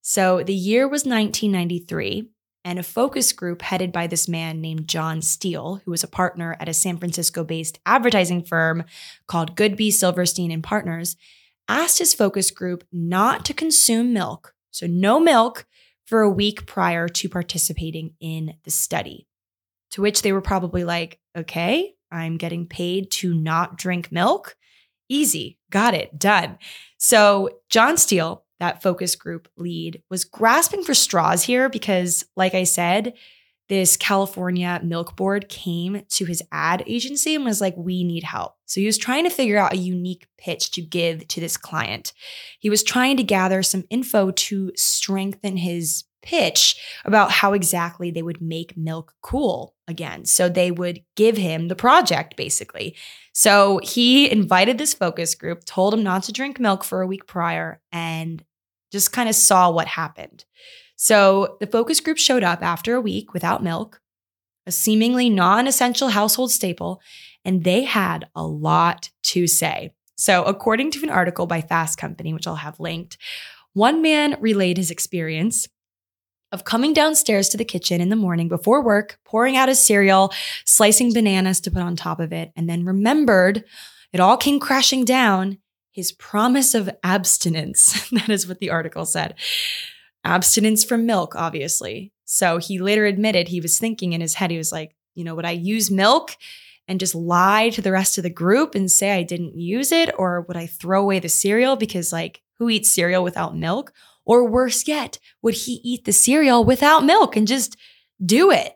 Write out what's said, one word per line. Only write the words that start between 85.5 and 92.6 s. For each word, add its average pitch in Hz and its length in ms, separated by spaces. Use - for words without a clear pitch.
his 180 220
promise 254 600
of 208 160
abstinence. 180 1040
<laughs> - 20
That 220 180
is 190 180
what 185 120
the 175 100
article 165 360
said. - 300
Abstinence 208 600
from 233 220
milk, 202 300
obviously. 160 760
So 175 340
he 180 220